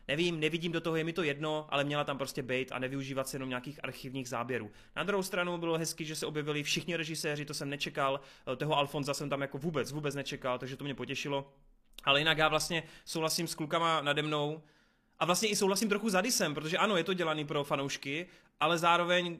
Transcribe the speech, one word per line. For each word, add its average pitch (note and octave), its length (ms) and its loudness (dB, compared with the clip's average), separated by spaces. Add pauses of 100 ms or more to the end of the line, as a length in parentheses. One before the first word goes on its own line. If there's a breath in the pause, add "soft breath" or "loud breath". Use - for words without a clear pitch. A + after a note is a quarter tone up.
Nevím, E3 320 2
nevidím E3 320 0
do E3 100 0
toho, E3 140 -2
je D#3+ 80 0
mi E3 100 -2
to F#3 100 0
jedno, D3+ 460 -2
ale C#3+ 140 2
měla D3 200 0
tam C#3 140 -4
prostě C#3 240 -4
být B2+ 300 -2
a B2 80 -4
nevyužívat C3+ 480 -4
se - 80 -8
jenom C3 140 -6
nějakých B2+ 340 -6
archivních C3 460 -8
záběrů. A#2+ 420 -4 (240 loud breath)
Na D3+ 80 -2
druhou G3 200 0
stranu F3+ 340 -2
bylo E3 200 0
hezky, D#3+ 280 -4
že D#3 100 -6
se D#3 100 -4
objevili D3+ 380 -2
všichni E3 320 -2
režiséři, D3+ 500 -2
to D3+ 80 -8
jsem C#3 160 -4
nečekal, C#3+ 500 0 (380 loud breath)
toho D3 200 2
Alfonza C#3+ 360 0
jsem C#3+ 160 -4
tam C#3 120 -2
jako C#3 160 -4
vůbec, C#3+ 340 -2
vůbec D3 240 -4
nečekal, C3+ 440 -4
takže C3 180 -8
to - 60 -8
mě C#3 120 -4
potěšilo. C#3 580 -4 (500)
Ale C#3 160 6
jinak D#3 180 4
já D#3 100 6
vlastně D#3 360 2 (220 loud breath)
souhlasím D#3+ 420 0
s - 80 -4
klukama E3 460 2
nade C#3+ 200 2
mnou, D3+ 420 0 (560 soft breath)
a D#3+ 60 4
vlastně F3+ 240 4
i G#3 60 2
souhlasím G3+ 340 2
trochu G#3 200 2
s F#3+ 60 2
Adisem, F#3 380 2
protože D#3 240 -2
ano, G3 200 4
je E3 60 2
to F#3+ 100 0
dělaný D#3 320 0
pro D3 180 -2
fanoušky, C#3 640 -4 (320 loud breath)
ale E3 180 4
zároveň, E3+ 640 4